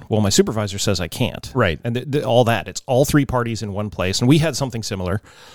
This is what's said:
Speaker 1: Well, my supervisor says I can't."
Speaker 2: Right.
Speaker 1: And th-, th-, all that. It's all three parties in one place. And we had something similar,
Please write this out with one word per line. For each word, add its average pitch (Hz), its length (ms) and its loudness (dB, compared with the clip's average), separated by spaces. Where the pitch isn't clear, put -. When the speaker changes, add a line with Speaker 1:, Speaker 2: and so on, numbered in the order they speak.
Speaker 1:
Well, 107 140 2
my 98 80 4
supervisor 104 480 2
says 95 240 0
I 82 60 -4
can't." - 480 -6
Speaker 2:
Right. 92 280 2
Speaker 1:
And 117 120 -2
th-, 127 160 -6
th-, 139 120 0
all 120 200 4
that. 110 240 0
It's - 180 -10
all 135 200 2
three 143 200 4
parties 117 380 -4
in 101 100 -6
one 104 160 -4
place. 92 300 -2
And 123 100 4
we 160 80 6
had 151 180 0
something 117 280 -6
similar, 95 360 -4